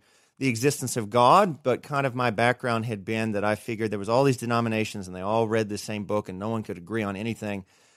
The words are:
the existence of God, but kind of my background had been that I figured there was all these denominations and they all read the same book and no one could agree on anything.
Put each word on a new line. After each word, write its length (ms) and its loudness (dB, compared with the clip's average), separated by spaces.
the 80 0
existence 500 -2
of 140 -6
God, 500 6
but 220 0
kind 240 -2
of 80 -6
my 160 0
background 560 0
had 180 -6
been 280 -2
that 100 -2
I 100 2
figured 380 -4
there 80 -4
was 100 -6
all 140 6
these 140 4
denominations 680 -2
and 100 -12
they 60 -10
all 260 2
read 220 0
the 80 -6
same 280 -6
book 240 -2
and 100 -8
no 100 -4
one 140 -4
could 160 -10
agree 240 -4
on 120 -2
anything. 500 -6